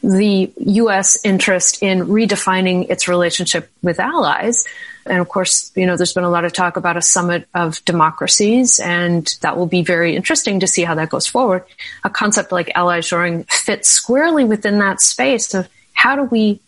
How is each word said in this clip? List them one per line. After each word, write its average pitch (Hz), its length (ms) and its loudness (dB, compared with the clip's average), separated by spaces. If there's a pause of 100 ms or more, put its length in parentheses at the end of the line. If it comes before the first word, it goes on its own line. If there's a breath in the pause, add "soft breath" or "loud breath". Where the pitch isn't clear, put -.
the 190 560 2
U 220 320 2
S 190 340 2
interest 190 600 0
in 190 240 0
redefining 185 800 0
its - 180 -2
relationship 175 640 0 (140)
with 175 160 -2
allies, 233 680 0 (400 loud breath)
and 185 140 -2
of 175 100 -2
course, - 460 -2
you 185 100 2
know, 180 100 2
there's 180 180 -2
been 180 100 0
a 175 80 0
lot 175 140 0
of 170 60 -2
talk 175 260 -2
about 175 200 -2
a 175 40 -4
summit 175 520 0
of 165 320 -4
democracies, 202 960 2
and 175 600 -2
that 156 140 -2
will 175 120 -2
be 180 160 0
very 170 320 0
interesting 196 460 -2
to 190 60 0
see - 140 0
how 170 140 -2
that 160 160 -4
goes - 160 -4
forward. 196 360 0 (400 loud breath)
A - 60 0
concept 208 420 -2
like 175 220 -2
ally 175 280 2
shoring 170 420 -2
fits - 440 -2
squarely 294 560 2
within 208 360 2
that 196 220 0
space 254 520 0
of 185 140 -2 (260 soft breath)
how 262 220 2
do 285 80 -2
we 214 440 0